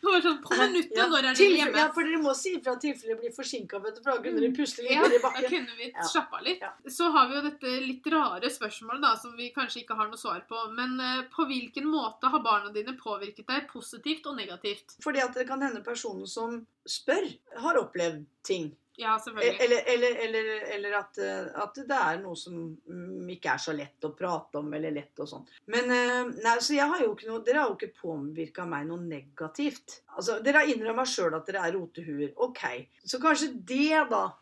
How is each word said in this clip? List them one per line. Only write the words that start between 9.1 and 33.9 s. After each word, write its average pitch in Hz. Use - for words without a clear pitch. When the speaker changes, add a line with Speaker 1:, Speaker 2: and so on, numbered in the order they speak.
Speaker 1:
som 233
vi 240
kanskje 247
ikke 220
har 214
noe 220
svar 180
på. 226
Men, 254
eh, 254
på 320
hvilken 262
måte 262
har 311
barna 208
dine 233
påvirket 208
deg 277
positivt 240
og 285
negativt? 202
Speaker 2:
Fordi 277
at 254
det 254
kan 269
hende 226
personen 214
som 226
spør -
har 285
opplevd 170
ting. 165
Speaker 1:
Ja, 220
selvfølgelig. 220
Speaker 2:
Eller, 240
eller, 247
eller, 220
eller 202
at, 202
eh, 190
at 202
det 269
er 170
noe 180
som, 165
mm, 180
ikke 165
er -
så 160
lett 143
å 151
prate 170
om, 147
eller 156
lett 143
og 147
sånn. -
Men, 247
eh, 247
nei, 233
så 277
jeg 285
har 339
jo 220
ikke -
noe, 226
dere 262
har 240
jo 190
ikke -
påvirket 160
meg 147
noe 170
negativt. 160
Altså, 220
dere 285
har 294
innrømmet 233
selv 175
at 160
dere 190
er 170
rotehuer. 156
OK, 247
så -
kanskje 302
det 294